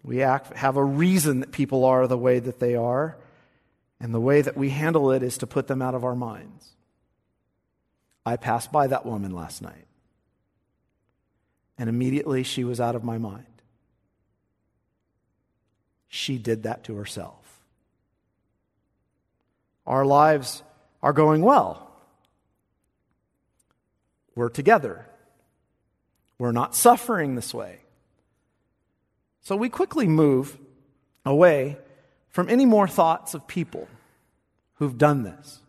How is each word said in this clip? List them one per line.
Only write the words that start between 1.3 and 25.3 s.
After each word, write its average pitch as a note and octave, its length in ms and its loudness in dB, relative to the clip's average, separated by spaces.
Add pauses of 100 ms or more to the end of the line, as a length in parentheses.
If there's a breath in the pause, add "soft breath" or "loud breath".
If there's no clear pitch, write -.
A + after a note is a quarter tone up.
that C3+ 120 -10
people C3+ 320 0
are B2+ 220 4
the B2+ 100 0
way B2+ 220 2
that A#2+ 200 -8
they B2 160 -2
are, B2 440 -4 (800 soft breath)
and A#2 160 -8
the A2+ 60 -2
way C#3 200 4
that C3+ 160 -4
we C3+ 140 -2
handle D3+ 400 0
it C3 120 2
is B2 160 -6
to B2 80 -8
put C#3 200 -4
them C3 160 -4
out B2+ 120 -4
of B2 100 -6
our B2+ 100 -4
minds. G2+ 560 -12 (1500)
I A#2 120 -4
passed A#2 360 -4
by D3 140 2
that C3 180 -4
woman G2+ 300 -8
last E2 260 -12
night, E2+ 260 -20 (1900)
and A#2 140 -6
immediately C3 520 -2
she B2+ 220 -6
was A#2+ 160 -6
out A#2 140 -2
of A2+ 100 -8
my A#2 140 -6
mind. A2 260 -12 (2750)
She - 300 -8
did A2 240 -4
that A2 220 -8
to A2+ 100 -12
herself. - 680 -16 (2250)
Our C3+ 200 0
lives C#3+ 560 2 (400)
are C#3+ 100 2
going D#3 300 4
well. F#3+ 480 2 (2500)
We're A#2 140 -2
together. C#3 560 0 (1300)